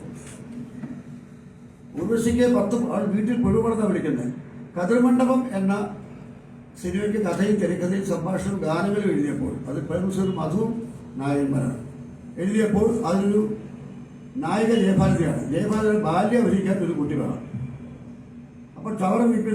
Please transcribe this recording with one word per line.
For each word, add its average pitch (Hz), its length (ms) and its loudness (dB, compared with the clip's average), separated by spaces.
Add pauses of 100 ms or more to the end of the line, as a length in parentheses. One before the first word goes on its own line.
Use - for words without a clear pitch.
(2000)
ഉർവശിക്ക് 233 560 2
പത്ത്, 208 200 2 (180)
അവൾ 202 100 0 (100)
വീട്ടിൽ 220 300 0
പുഴുപടന്നാണ് 208 480 2
വിളിക്കുന്നത്. 135 400 -2 (460)
കതിർമണ്ഡപം 247 640 4 (160)
എന്ന 196 160 2 (1080)
സിനിമയ്ക്ക് 208 440 -2
കഥയും 190 340 2
തിരക്കഥയും 180 540 0
സംഭാഷണവും 190 520 -2
ഗാനങ്ങളും 190 460 2
എഴുതിയപ്പോൾ, 131 420 0 (140)
അത് 135 100 -4 (120)
പ്രൊഡ്യൂസർ 185 380 0 (120)
മധു 165 240 0 (580)
നായന്മാരാണ് 139 560 0 (640)
എഴുതിയപ്പോൾ, 214 480 4 (200)
അതിലൊരു 202 340 4 (1000)
നായിക 214 280 2 (100)
ജയഭാരതിയാണ്. 185 600 4 (100)
ജയഭാരതി 214 560 2
ബാല്യം 220 380 4
അഭിനയിക്കാൻ 190 400 2
ഒരു 165 120 0
കുട്ടി 143 220 0
വേണം. - 200 -2 (1400)
അപ്പോൾ 202 140 -8 (100)
ചവറ 208 280 2
വി 220 160 4
പി 214 100 0